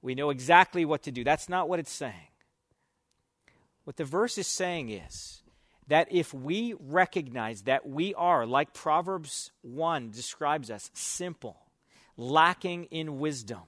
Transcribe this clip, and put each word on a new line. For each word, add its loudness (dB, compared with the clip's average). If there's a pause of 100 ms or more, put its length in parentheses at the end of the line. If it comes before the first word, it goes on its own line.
we -6
know -2
exactly 6
what -2
to -8
do. -6
That's 0
not -2
what -2
it's -8
saying. -12 (1500)
What -14
the -4
verse 0
is -4
saying -2
is -14 (420)
that 6
if 0
we -4
recognize 0
that 2
we -2
are, 4
like 0
Proverbs -2 (100)
one -4
describes -4
us, -14
simple, -10 (460)
lacking 2
in -8
wisdom -6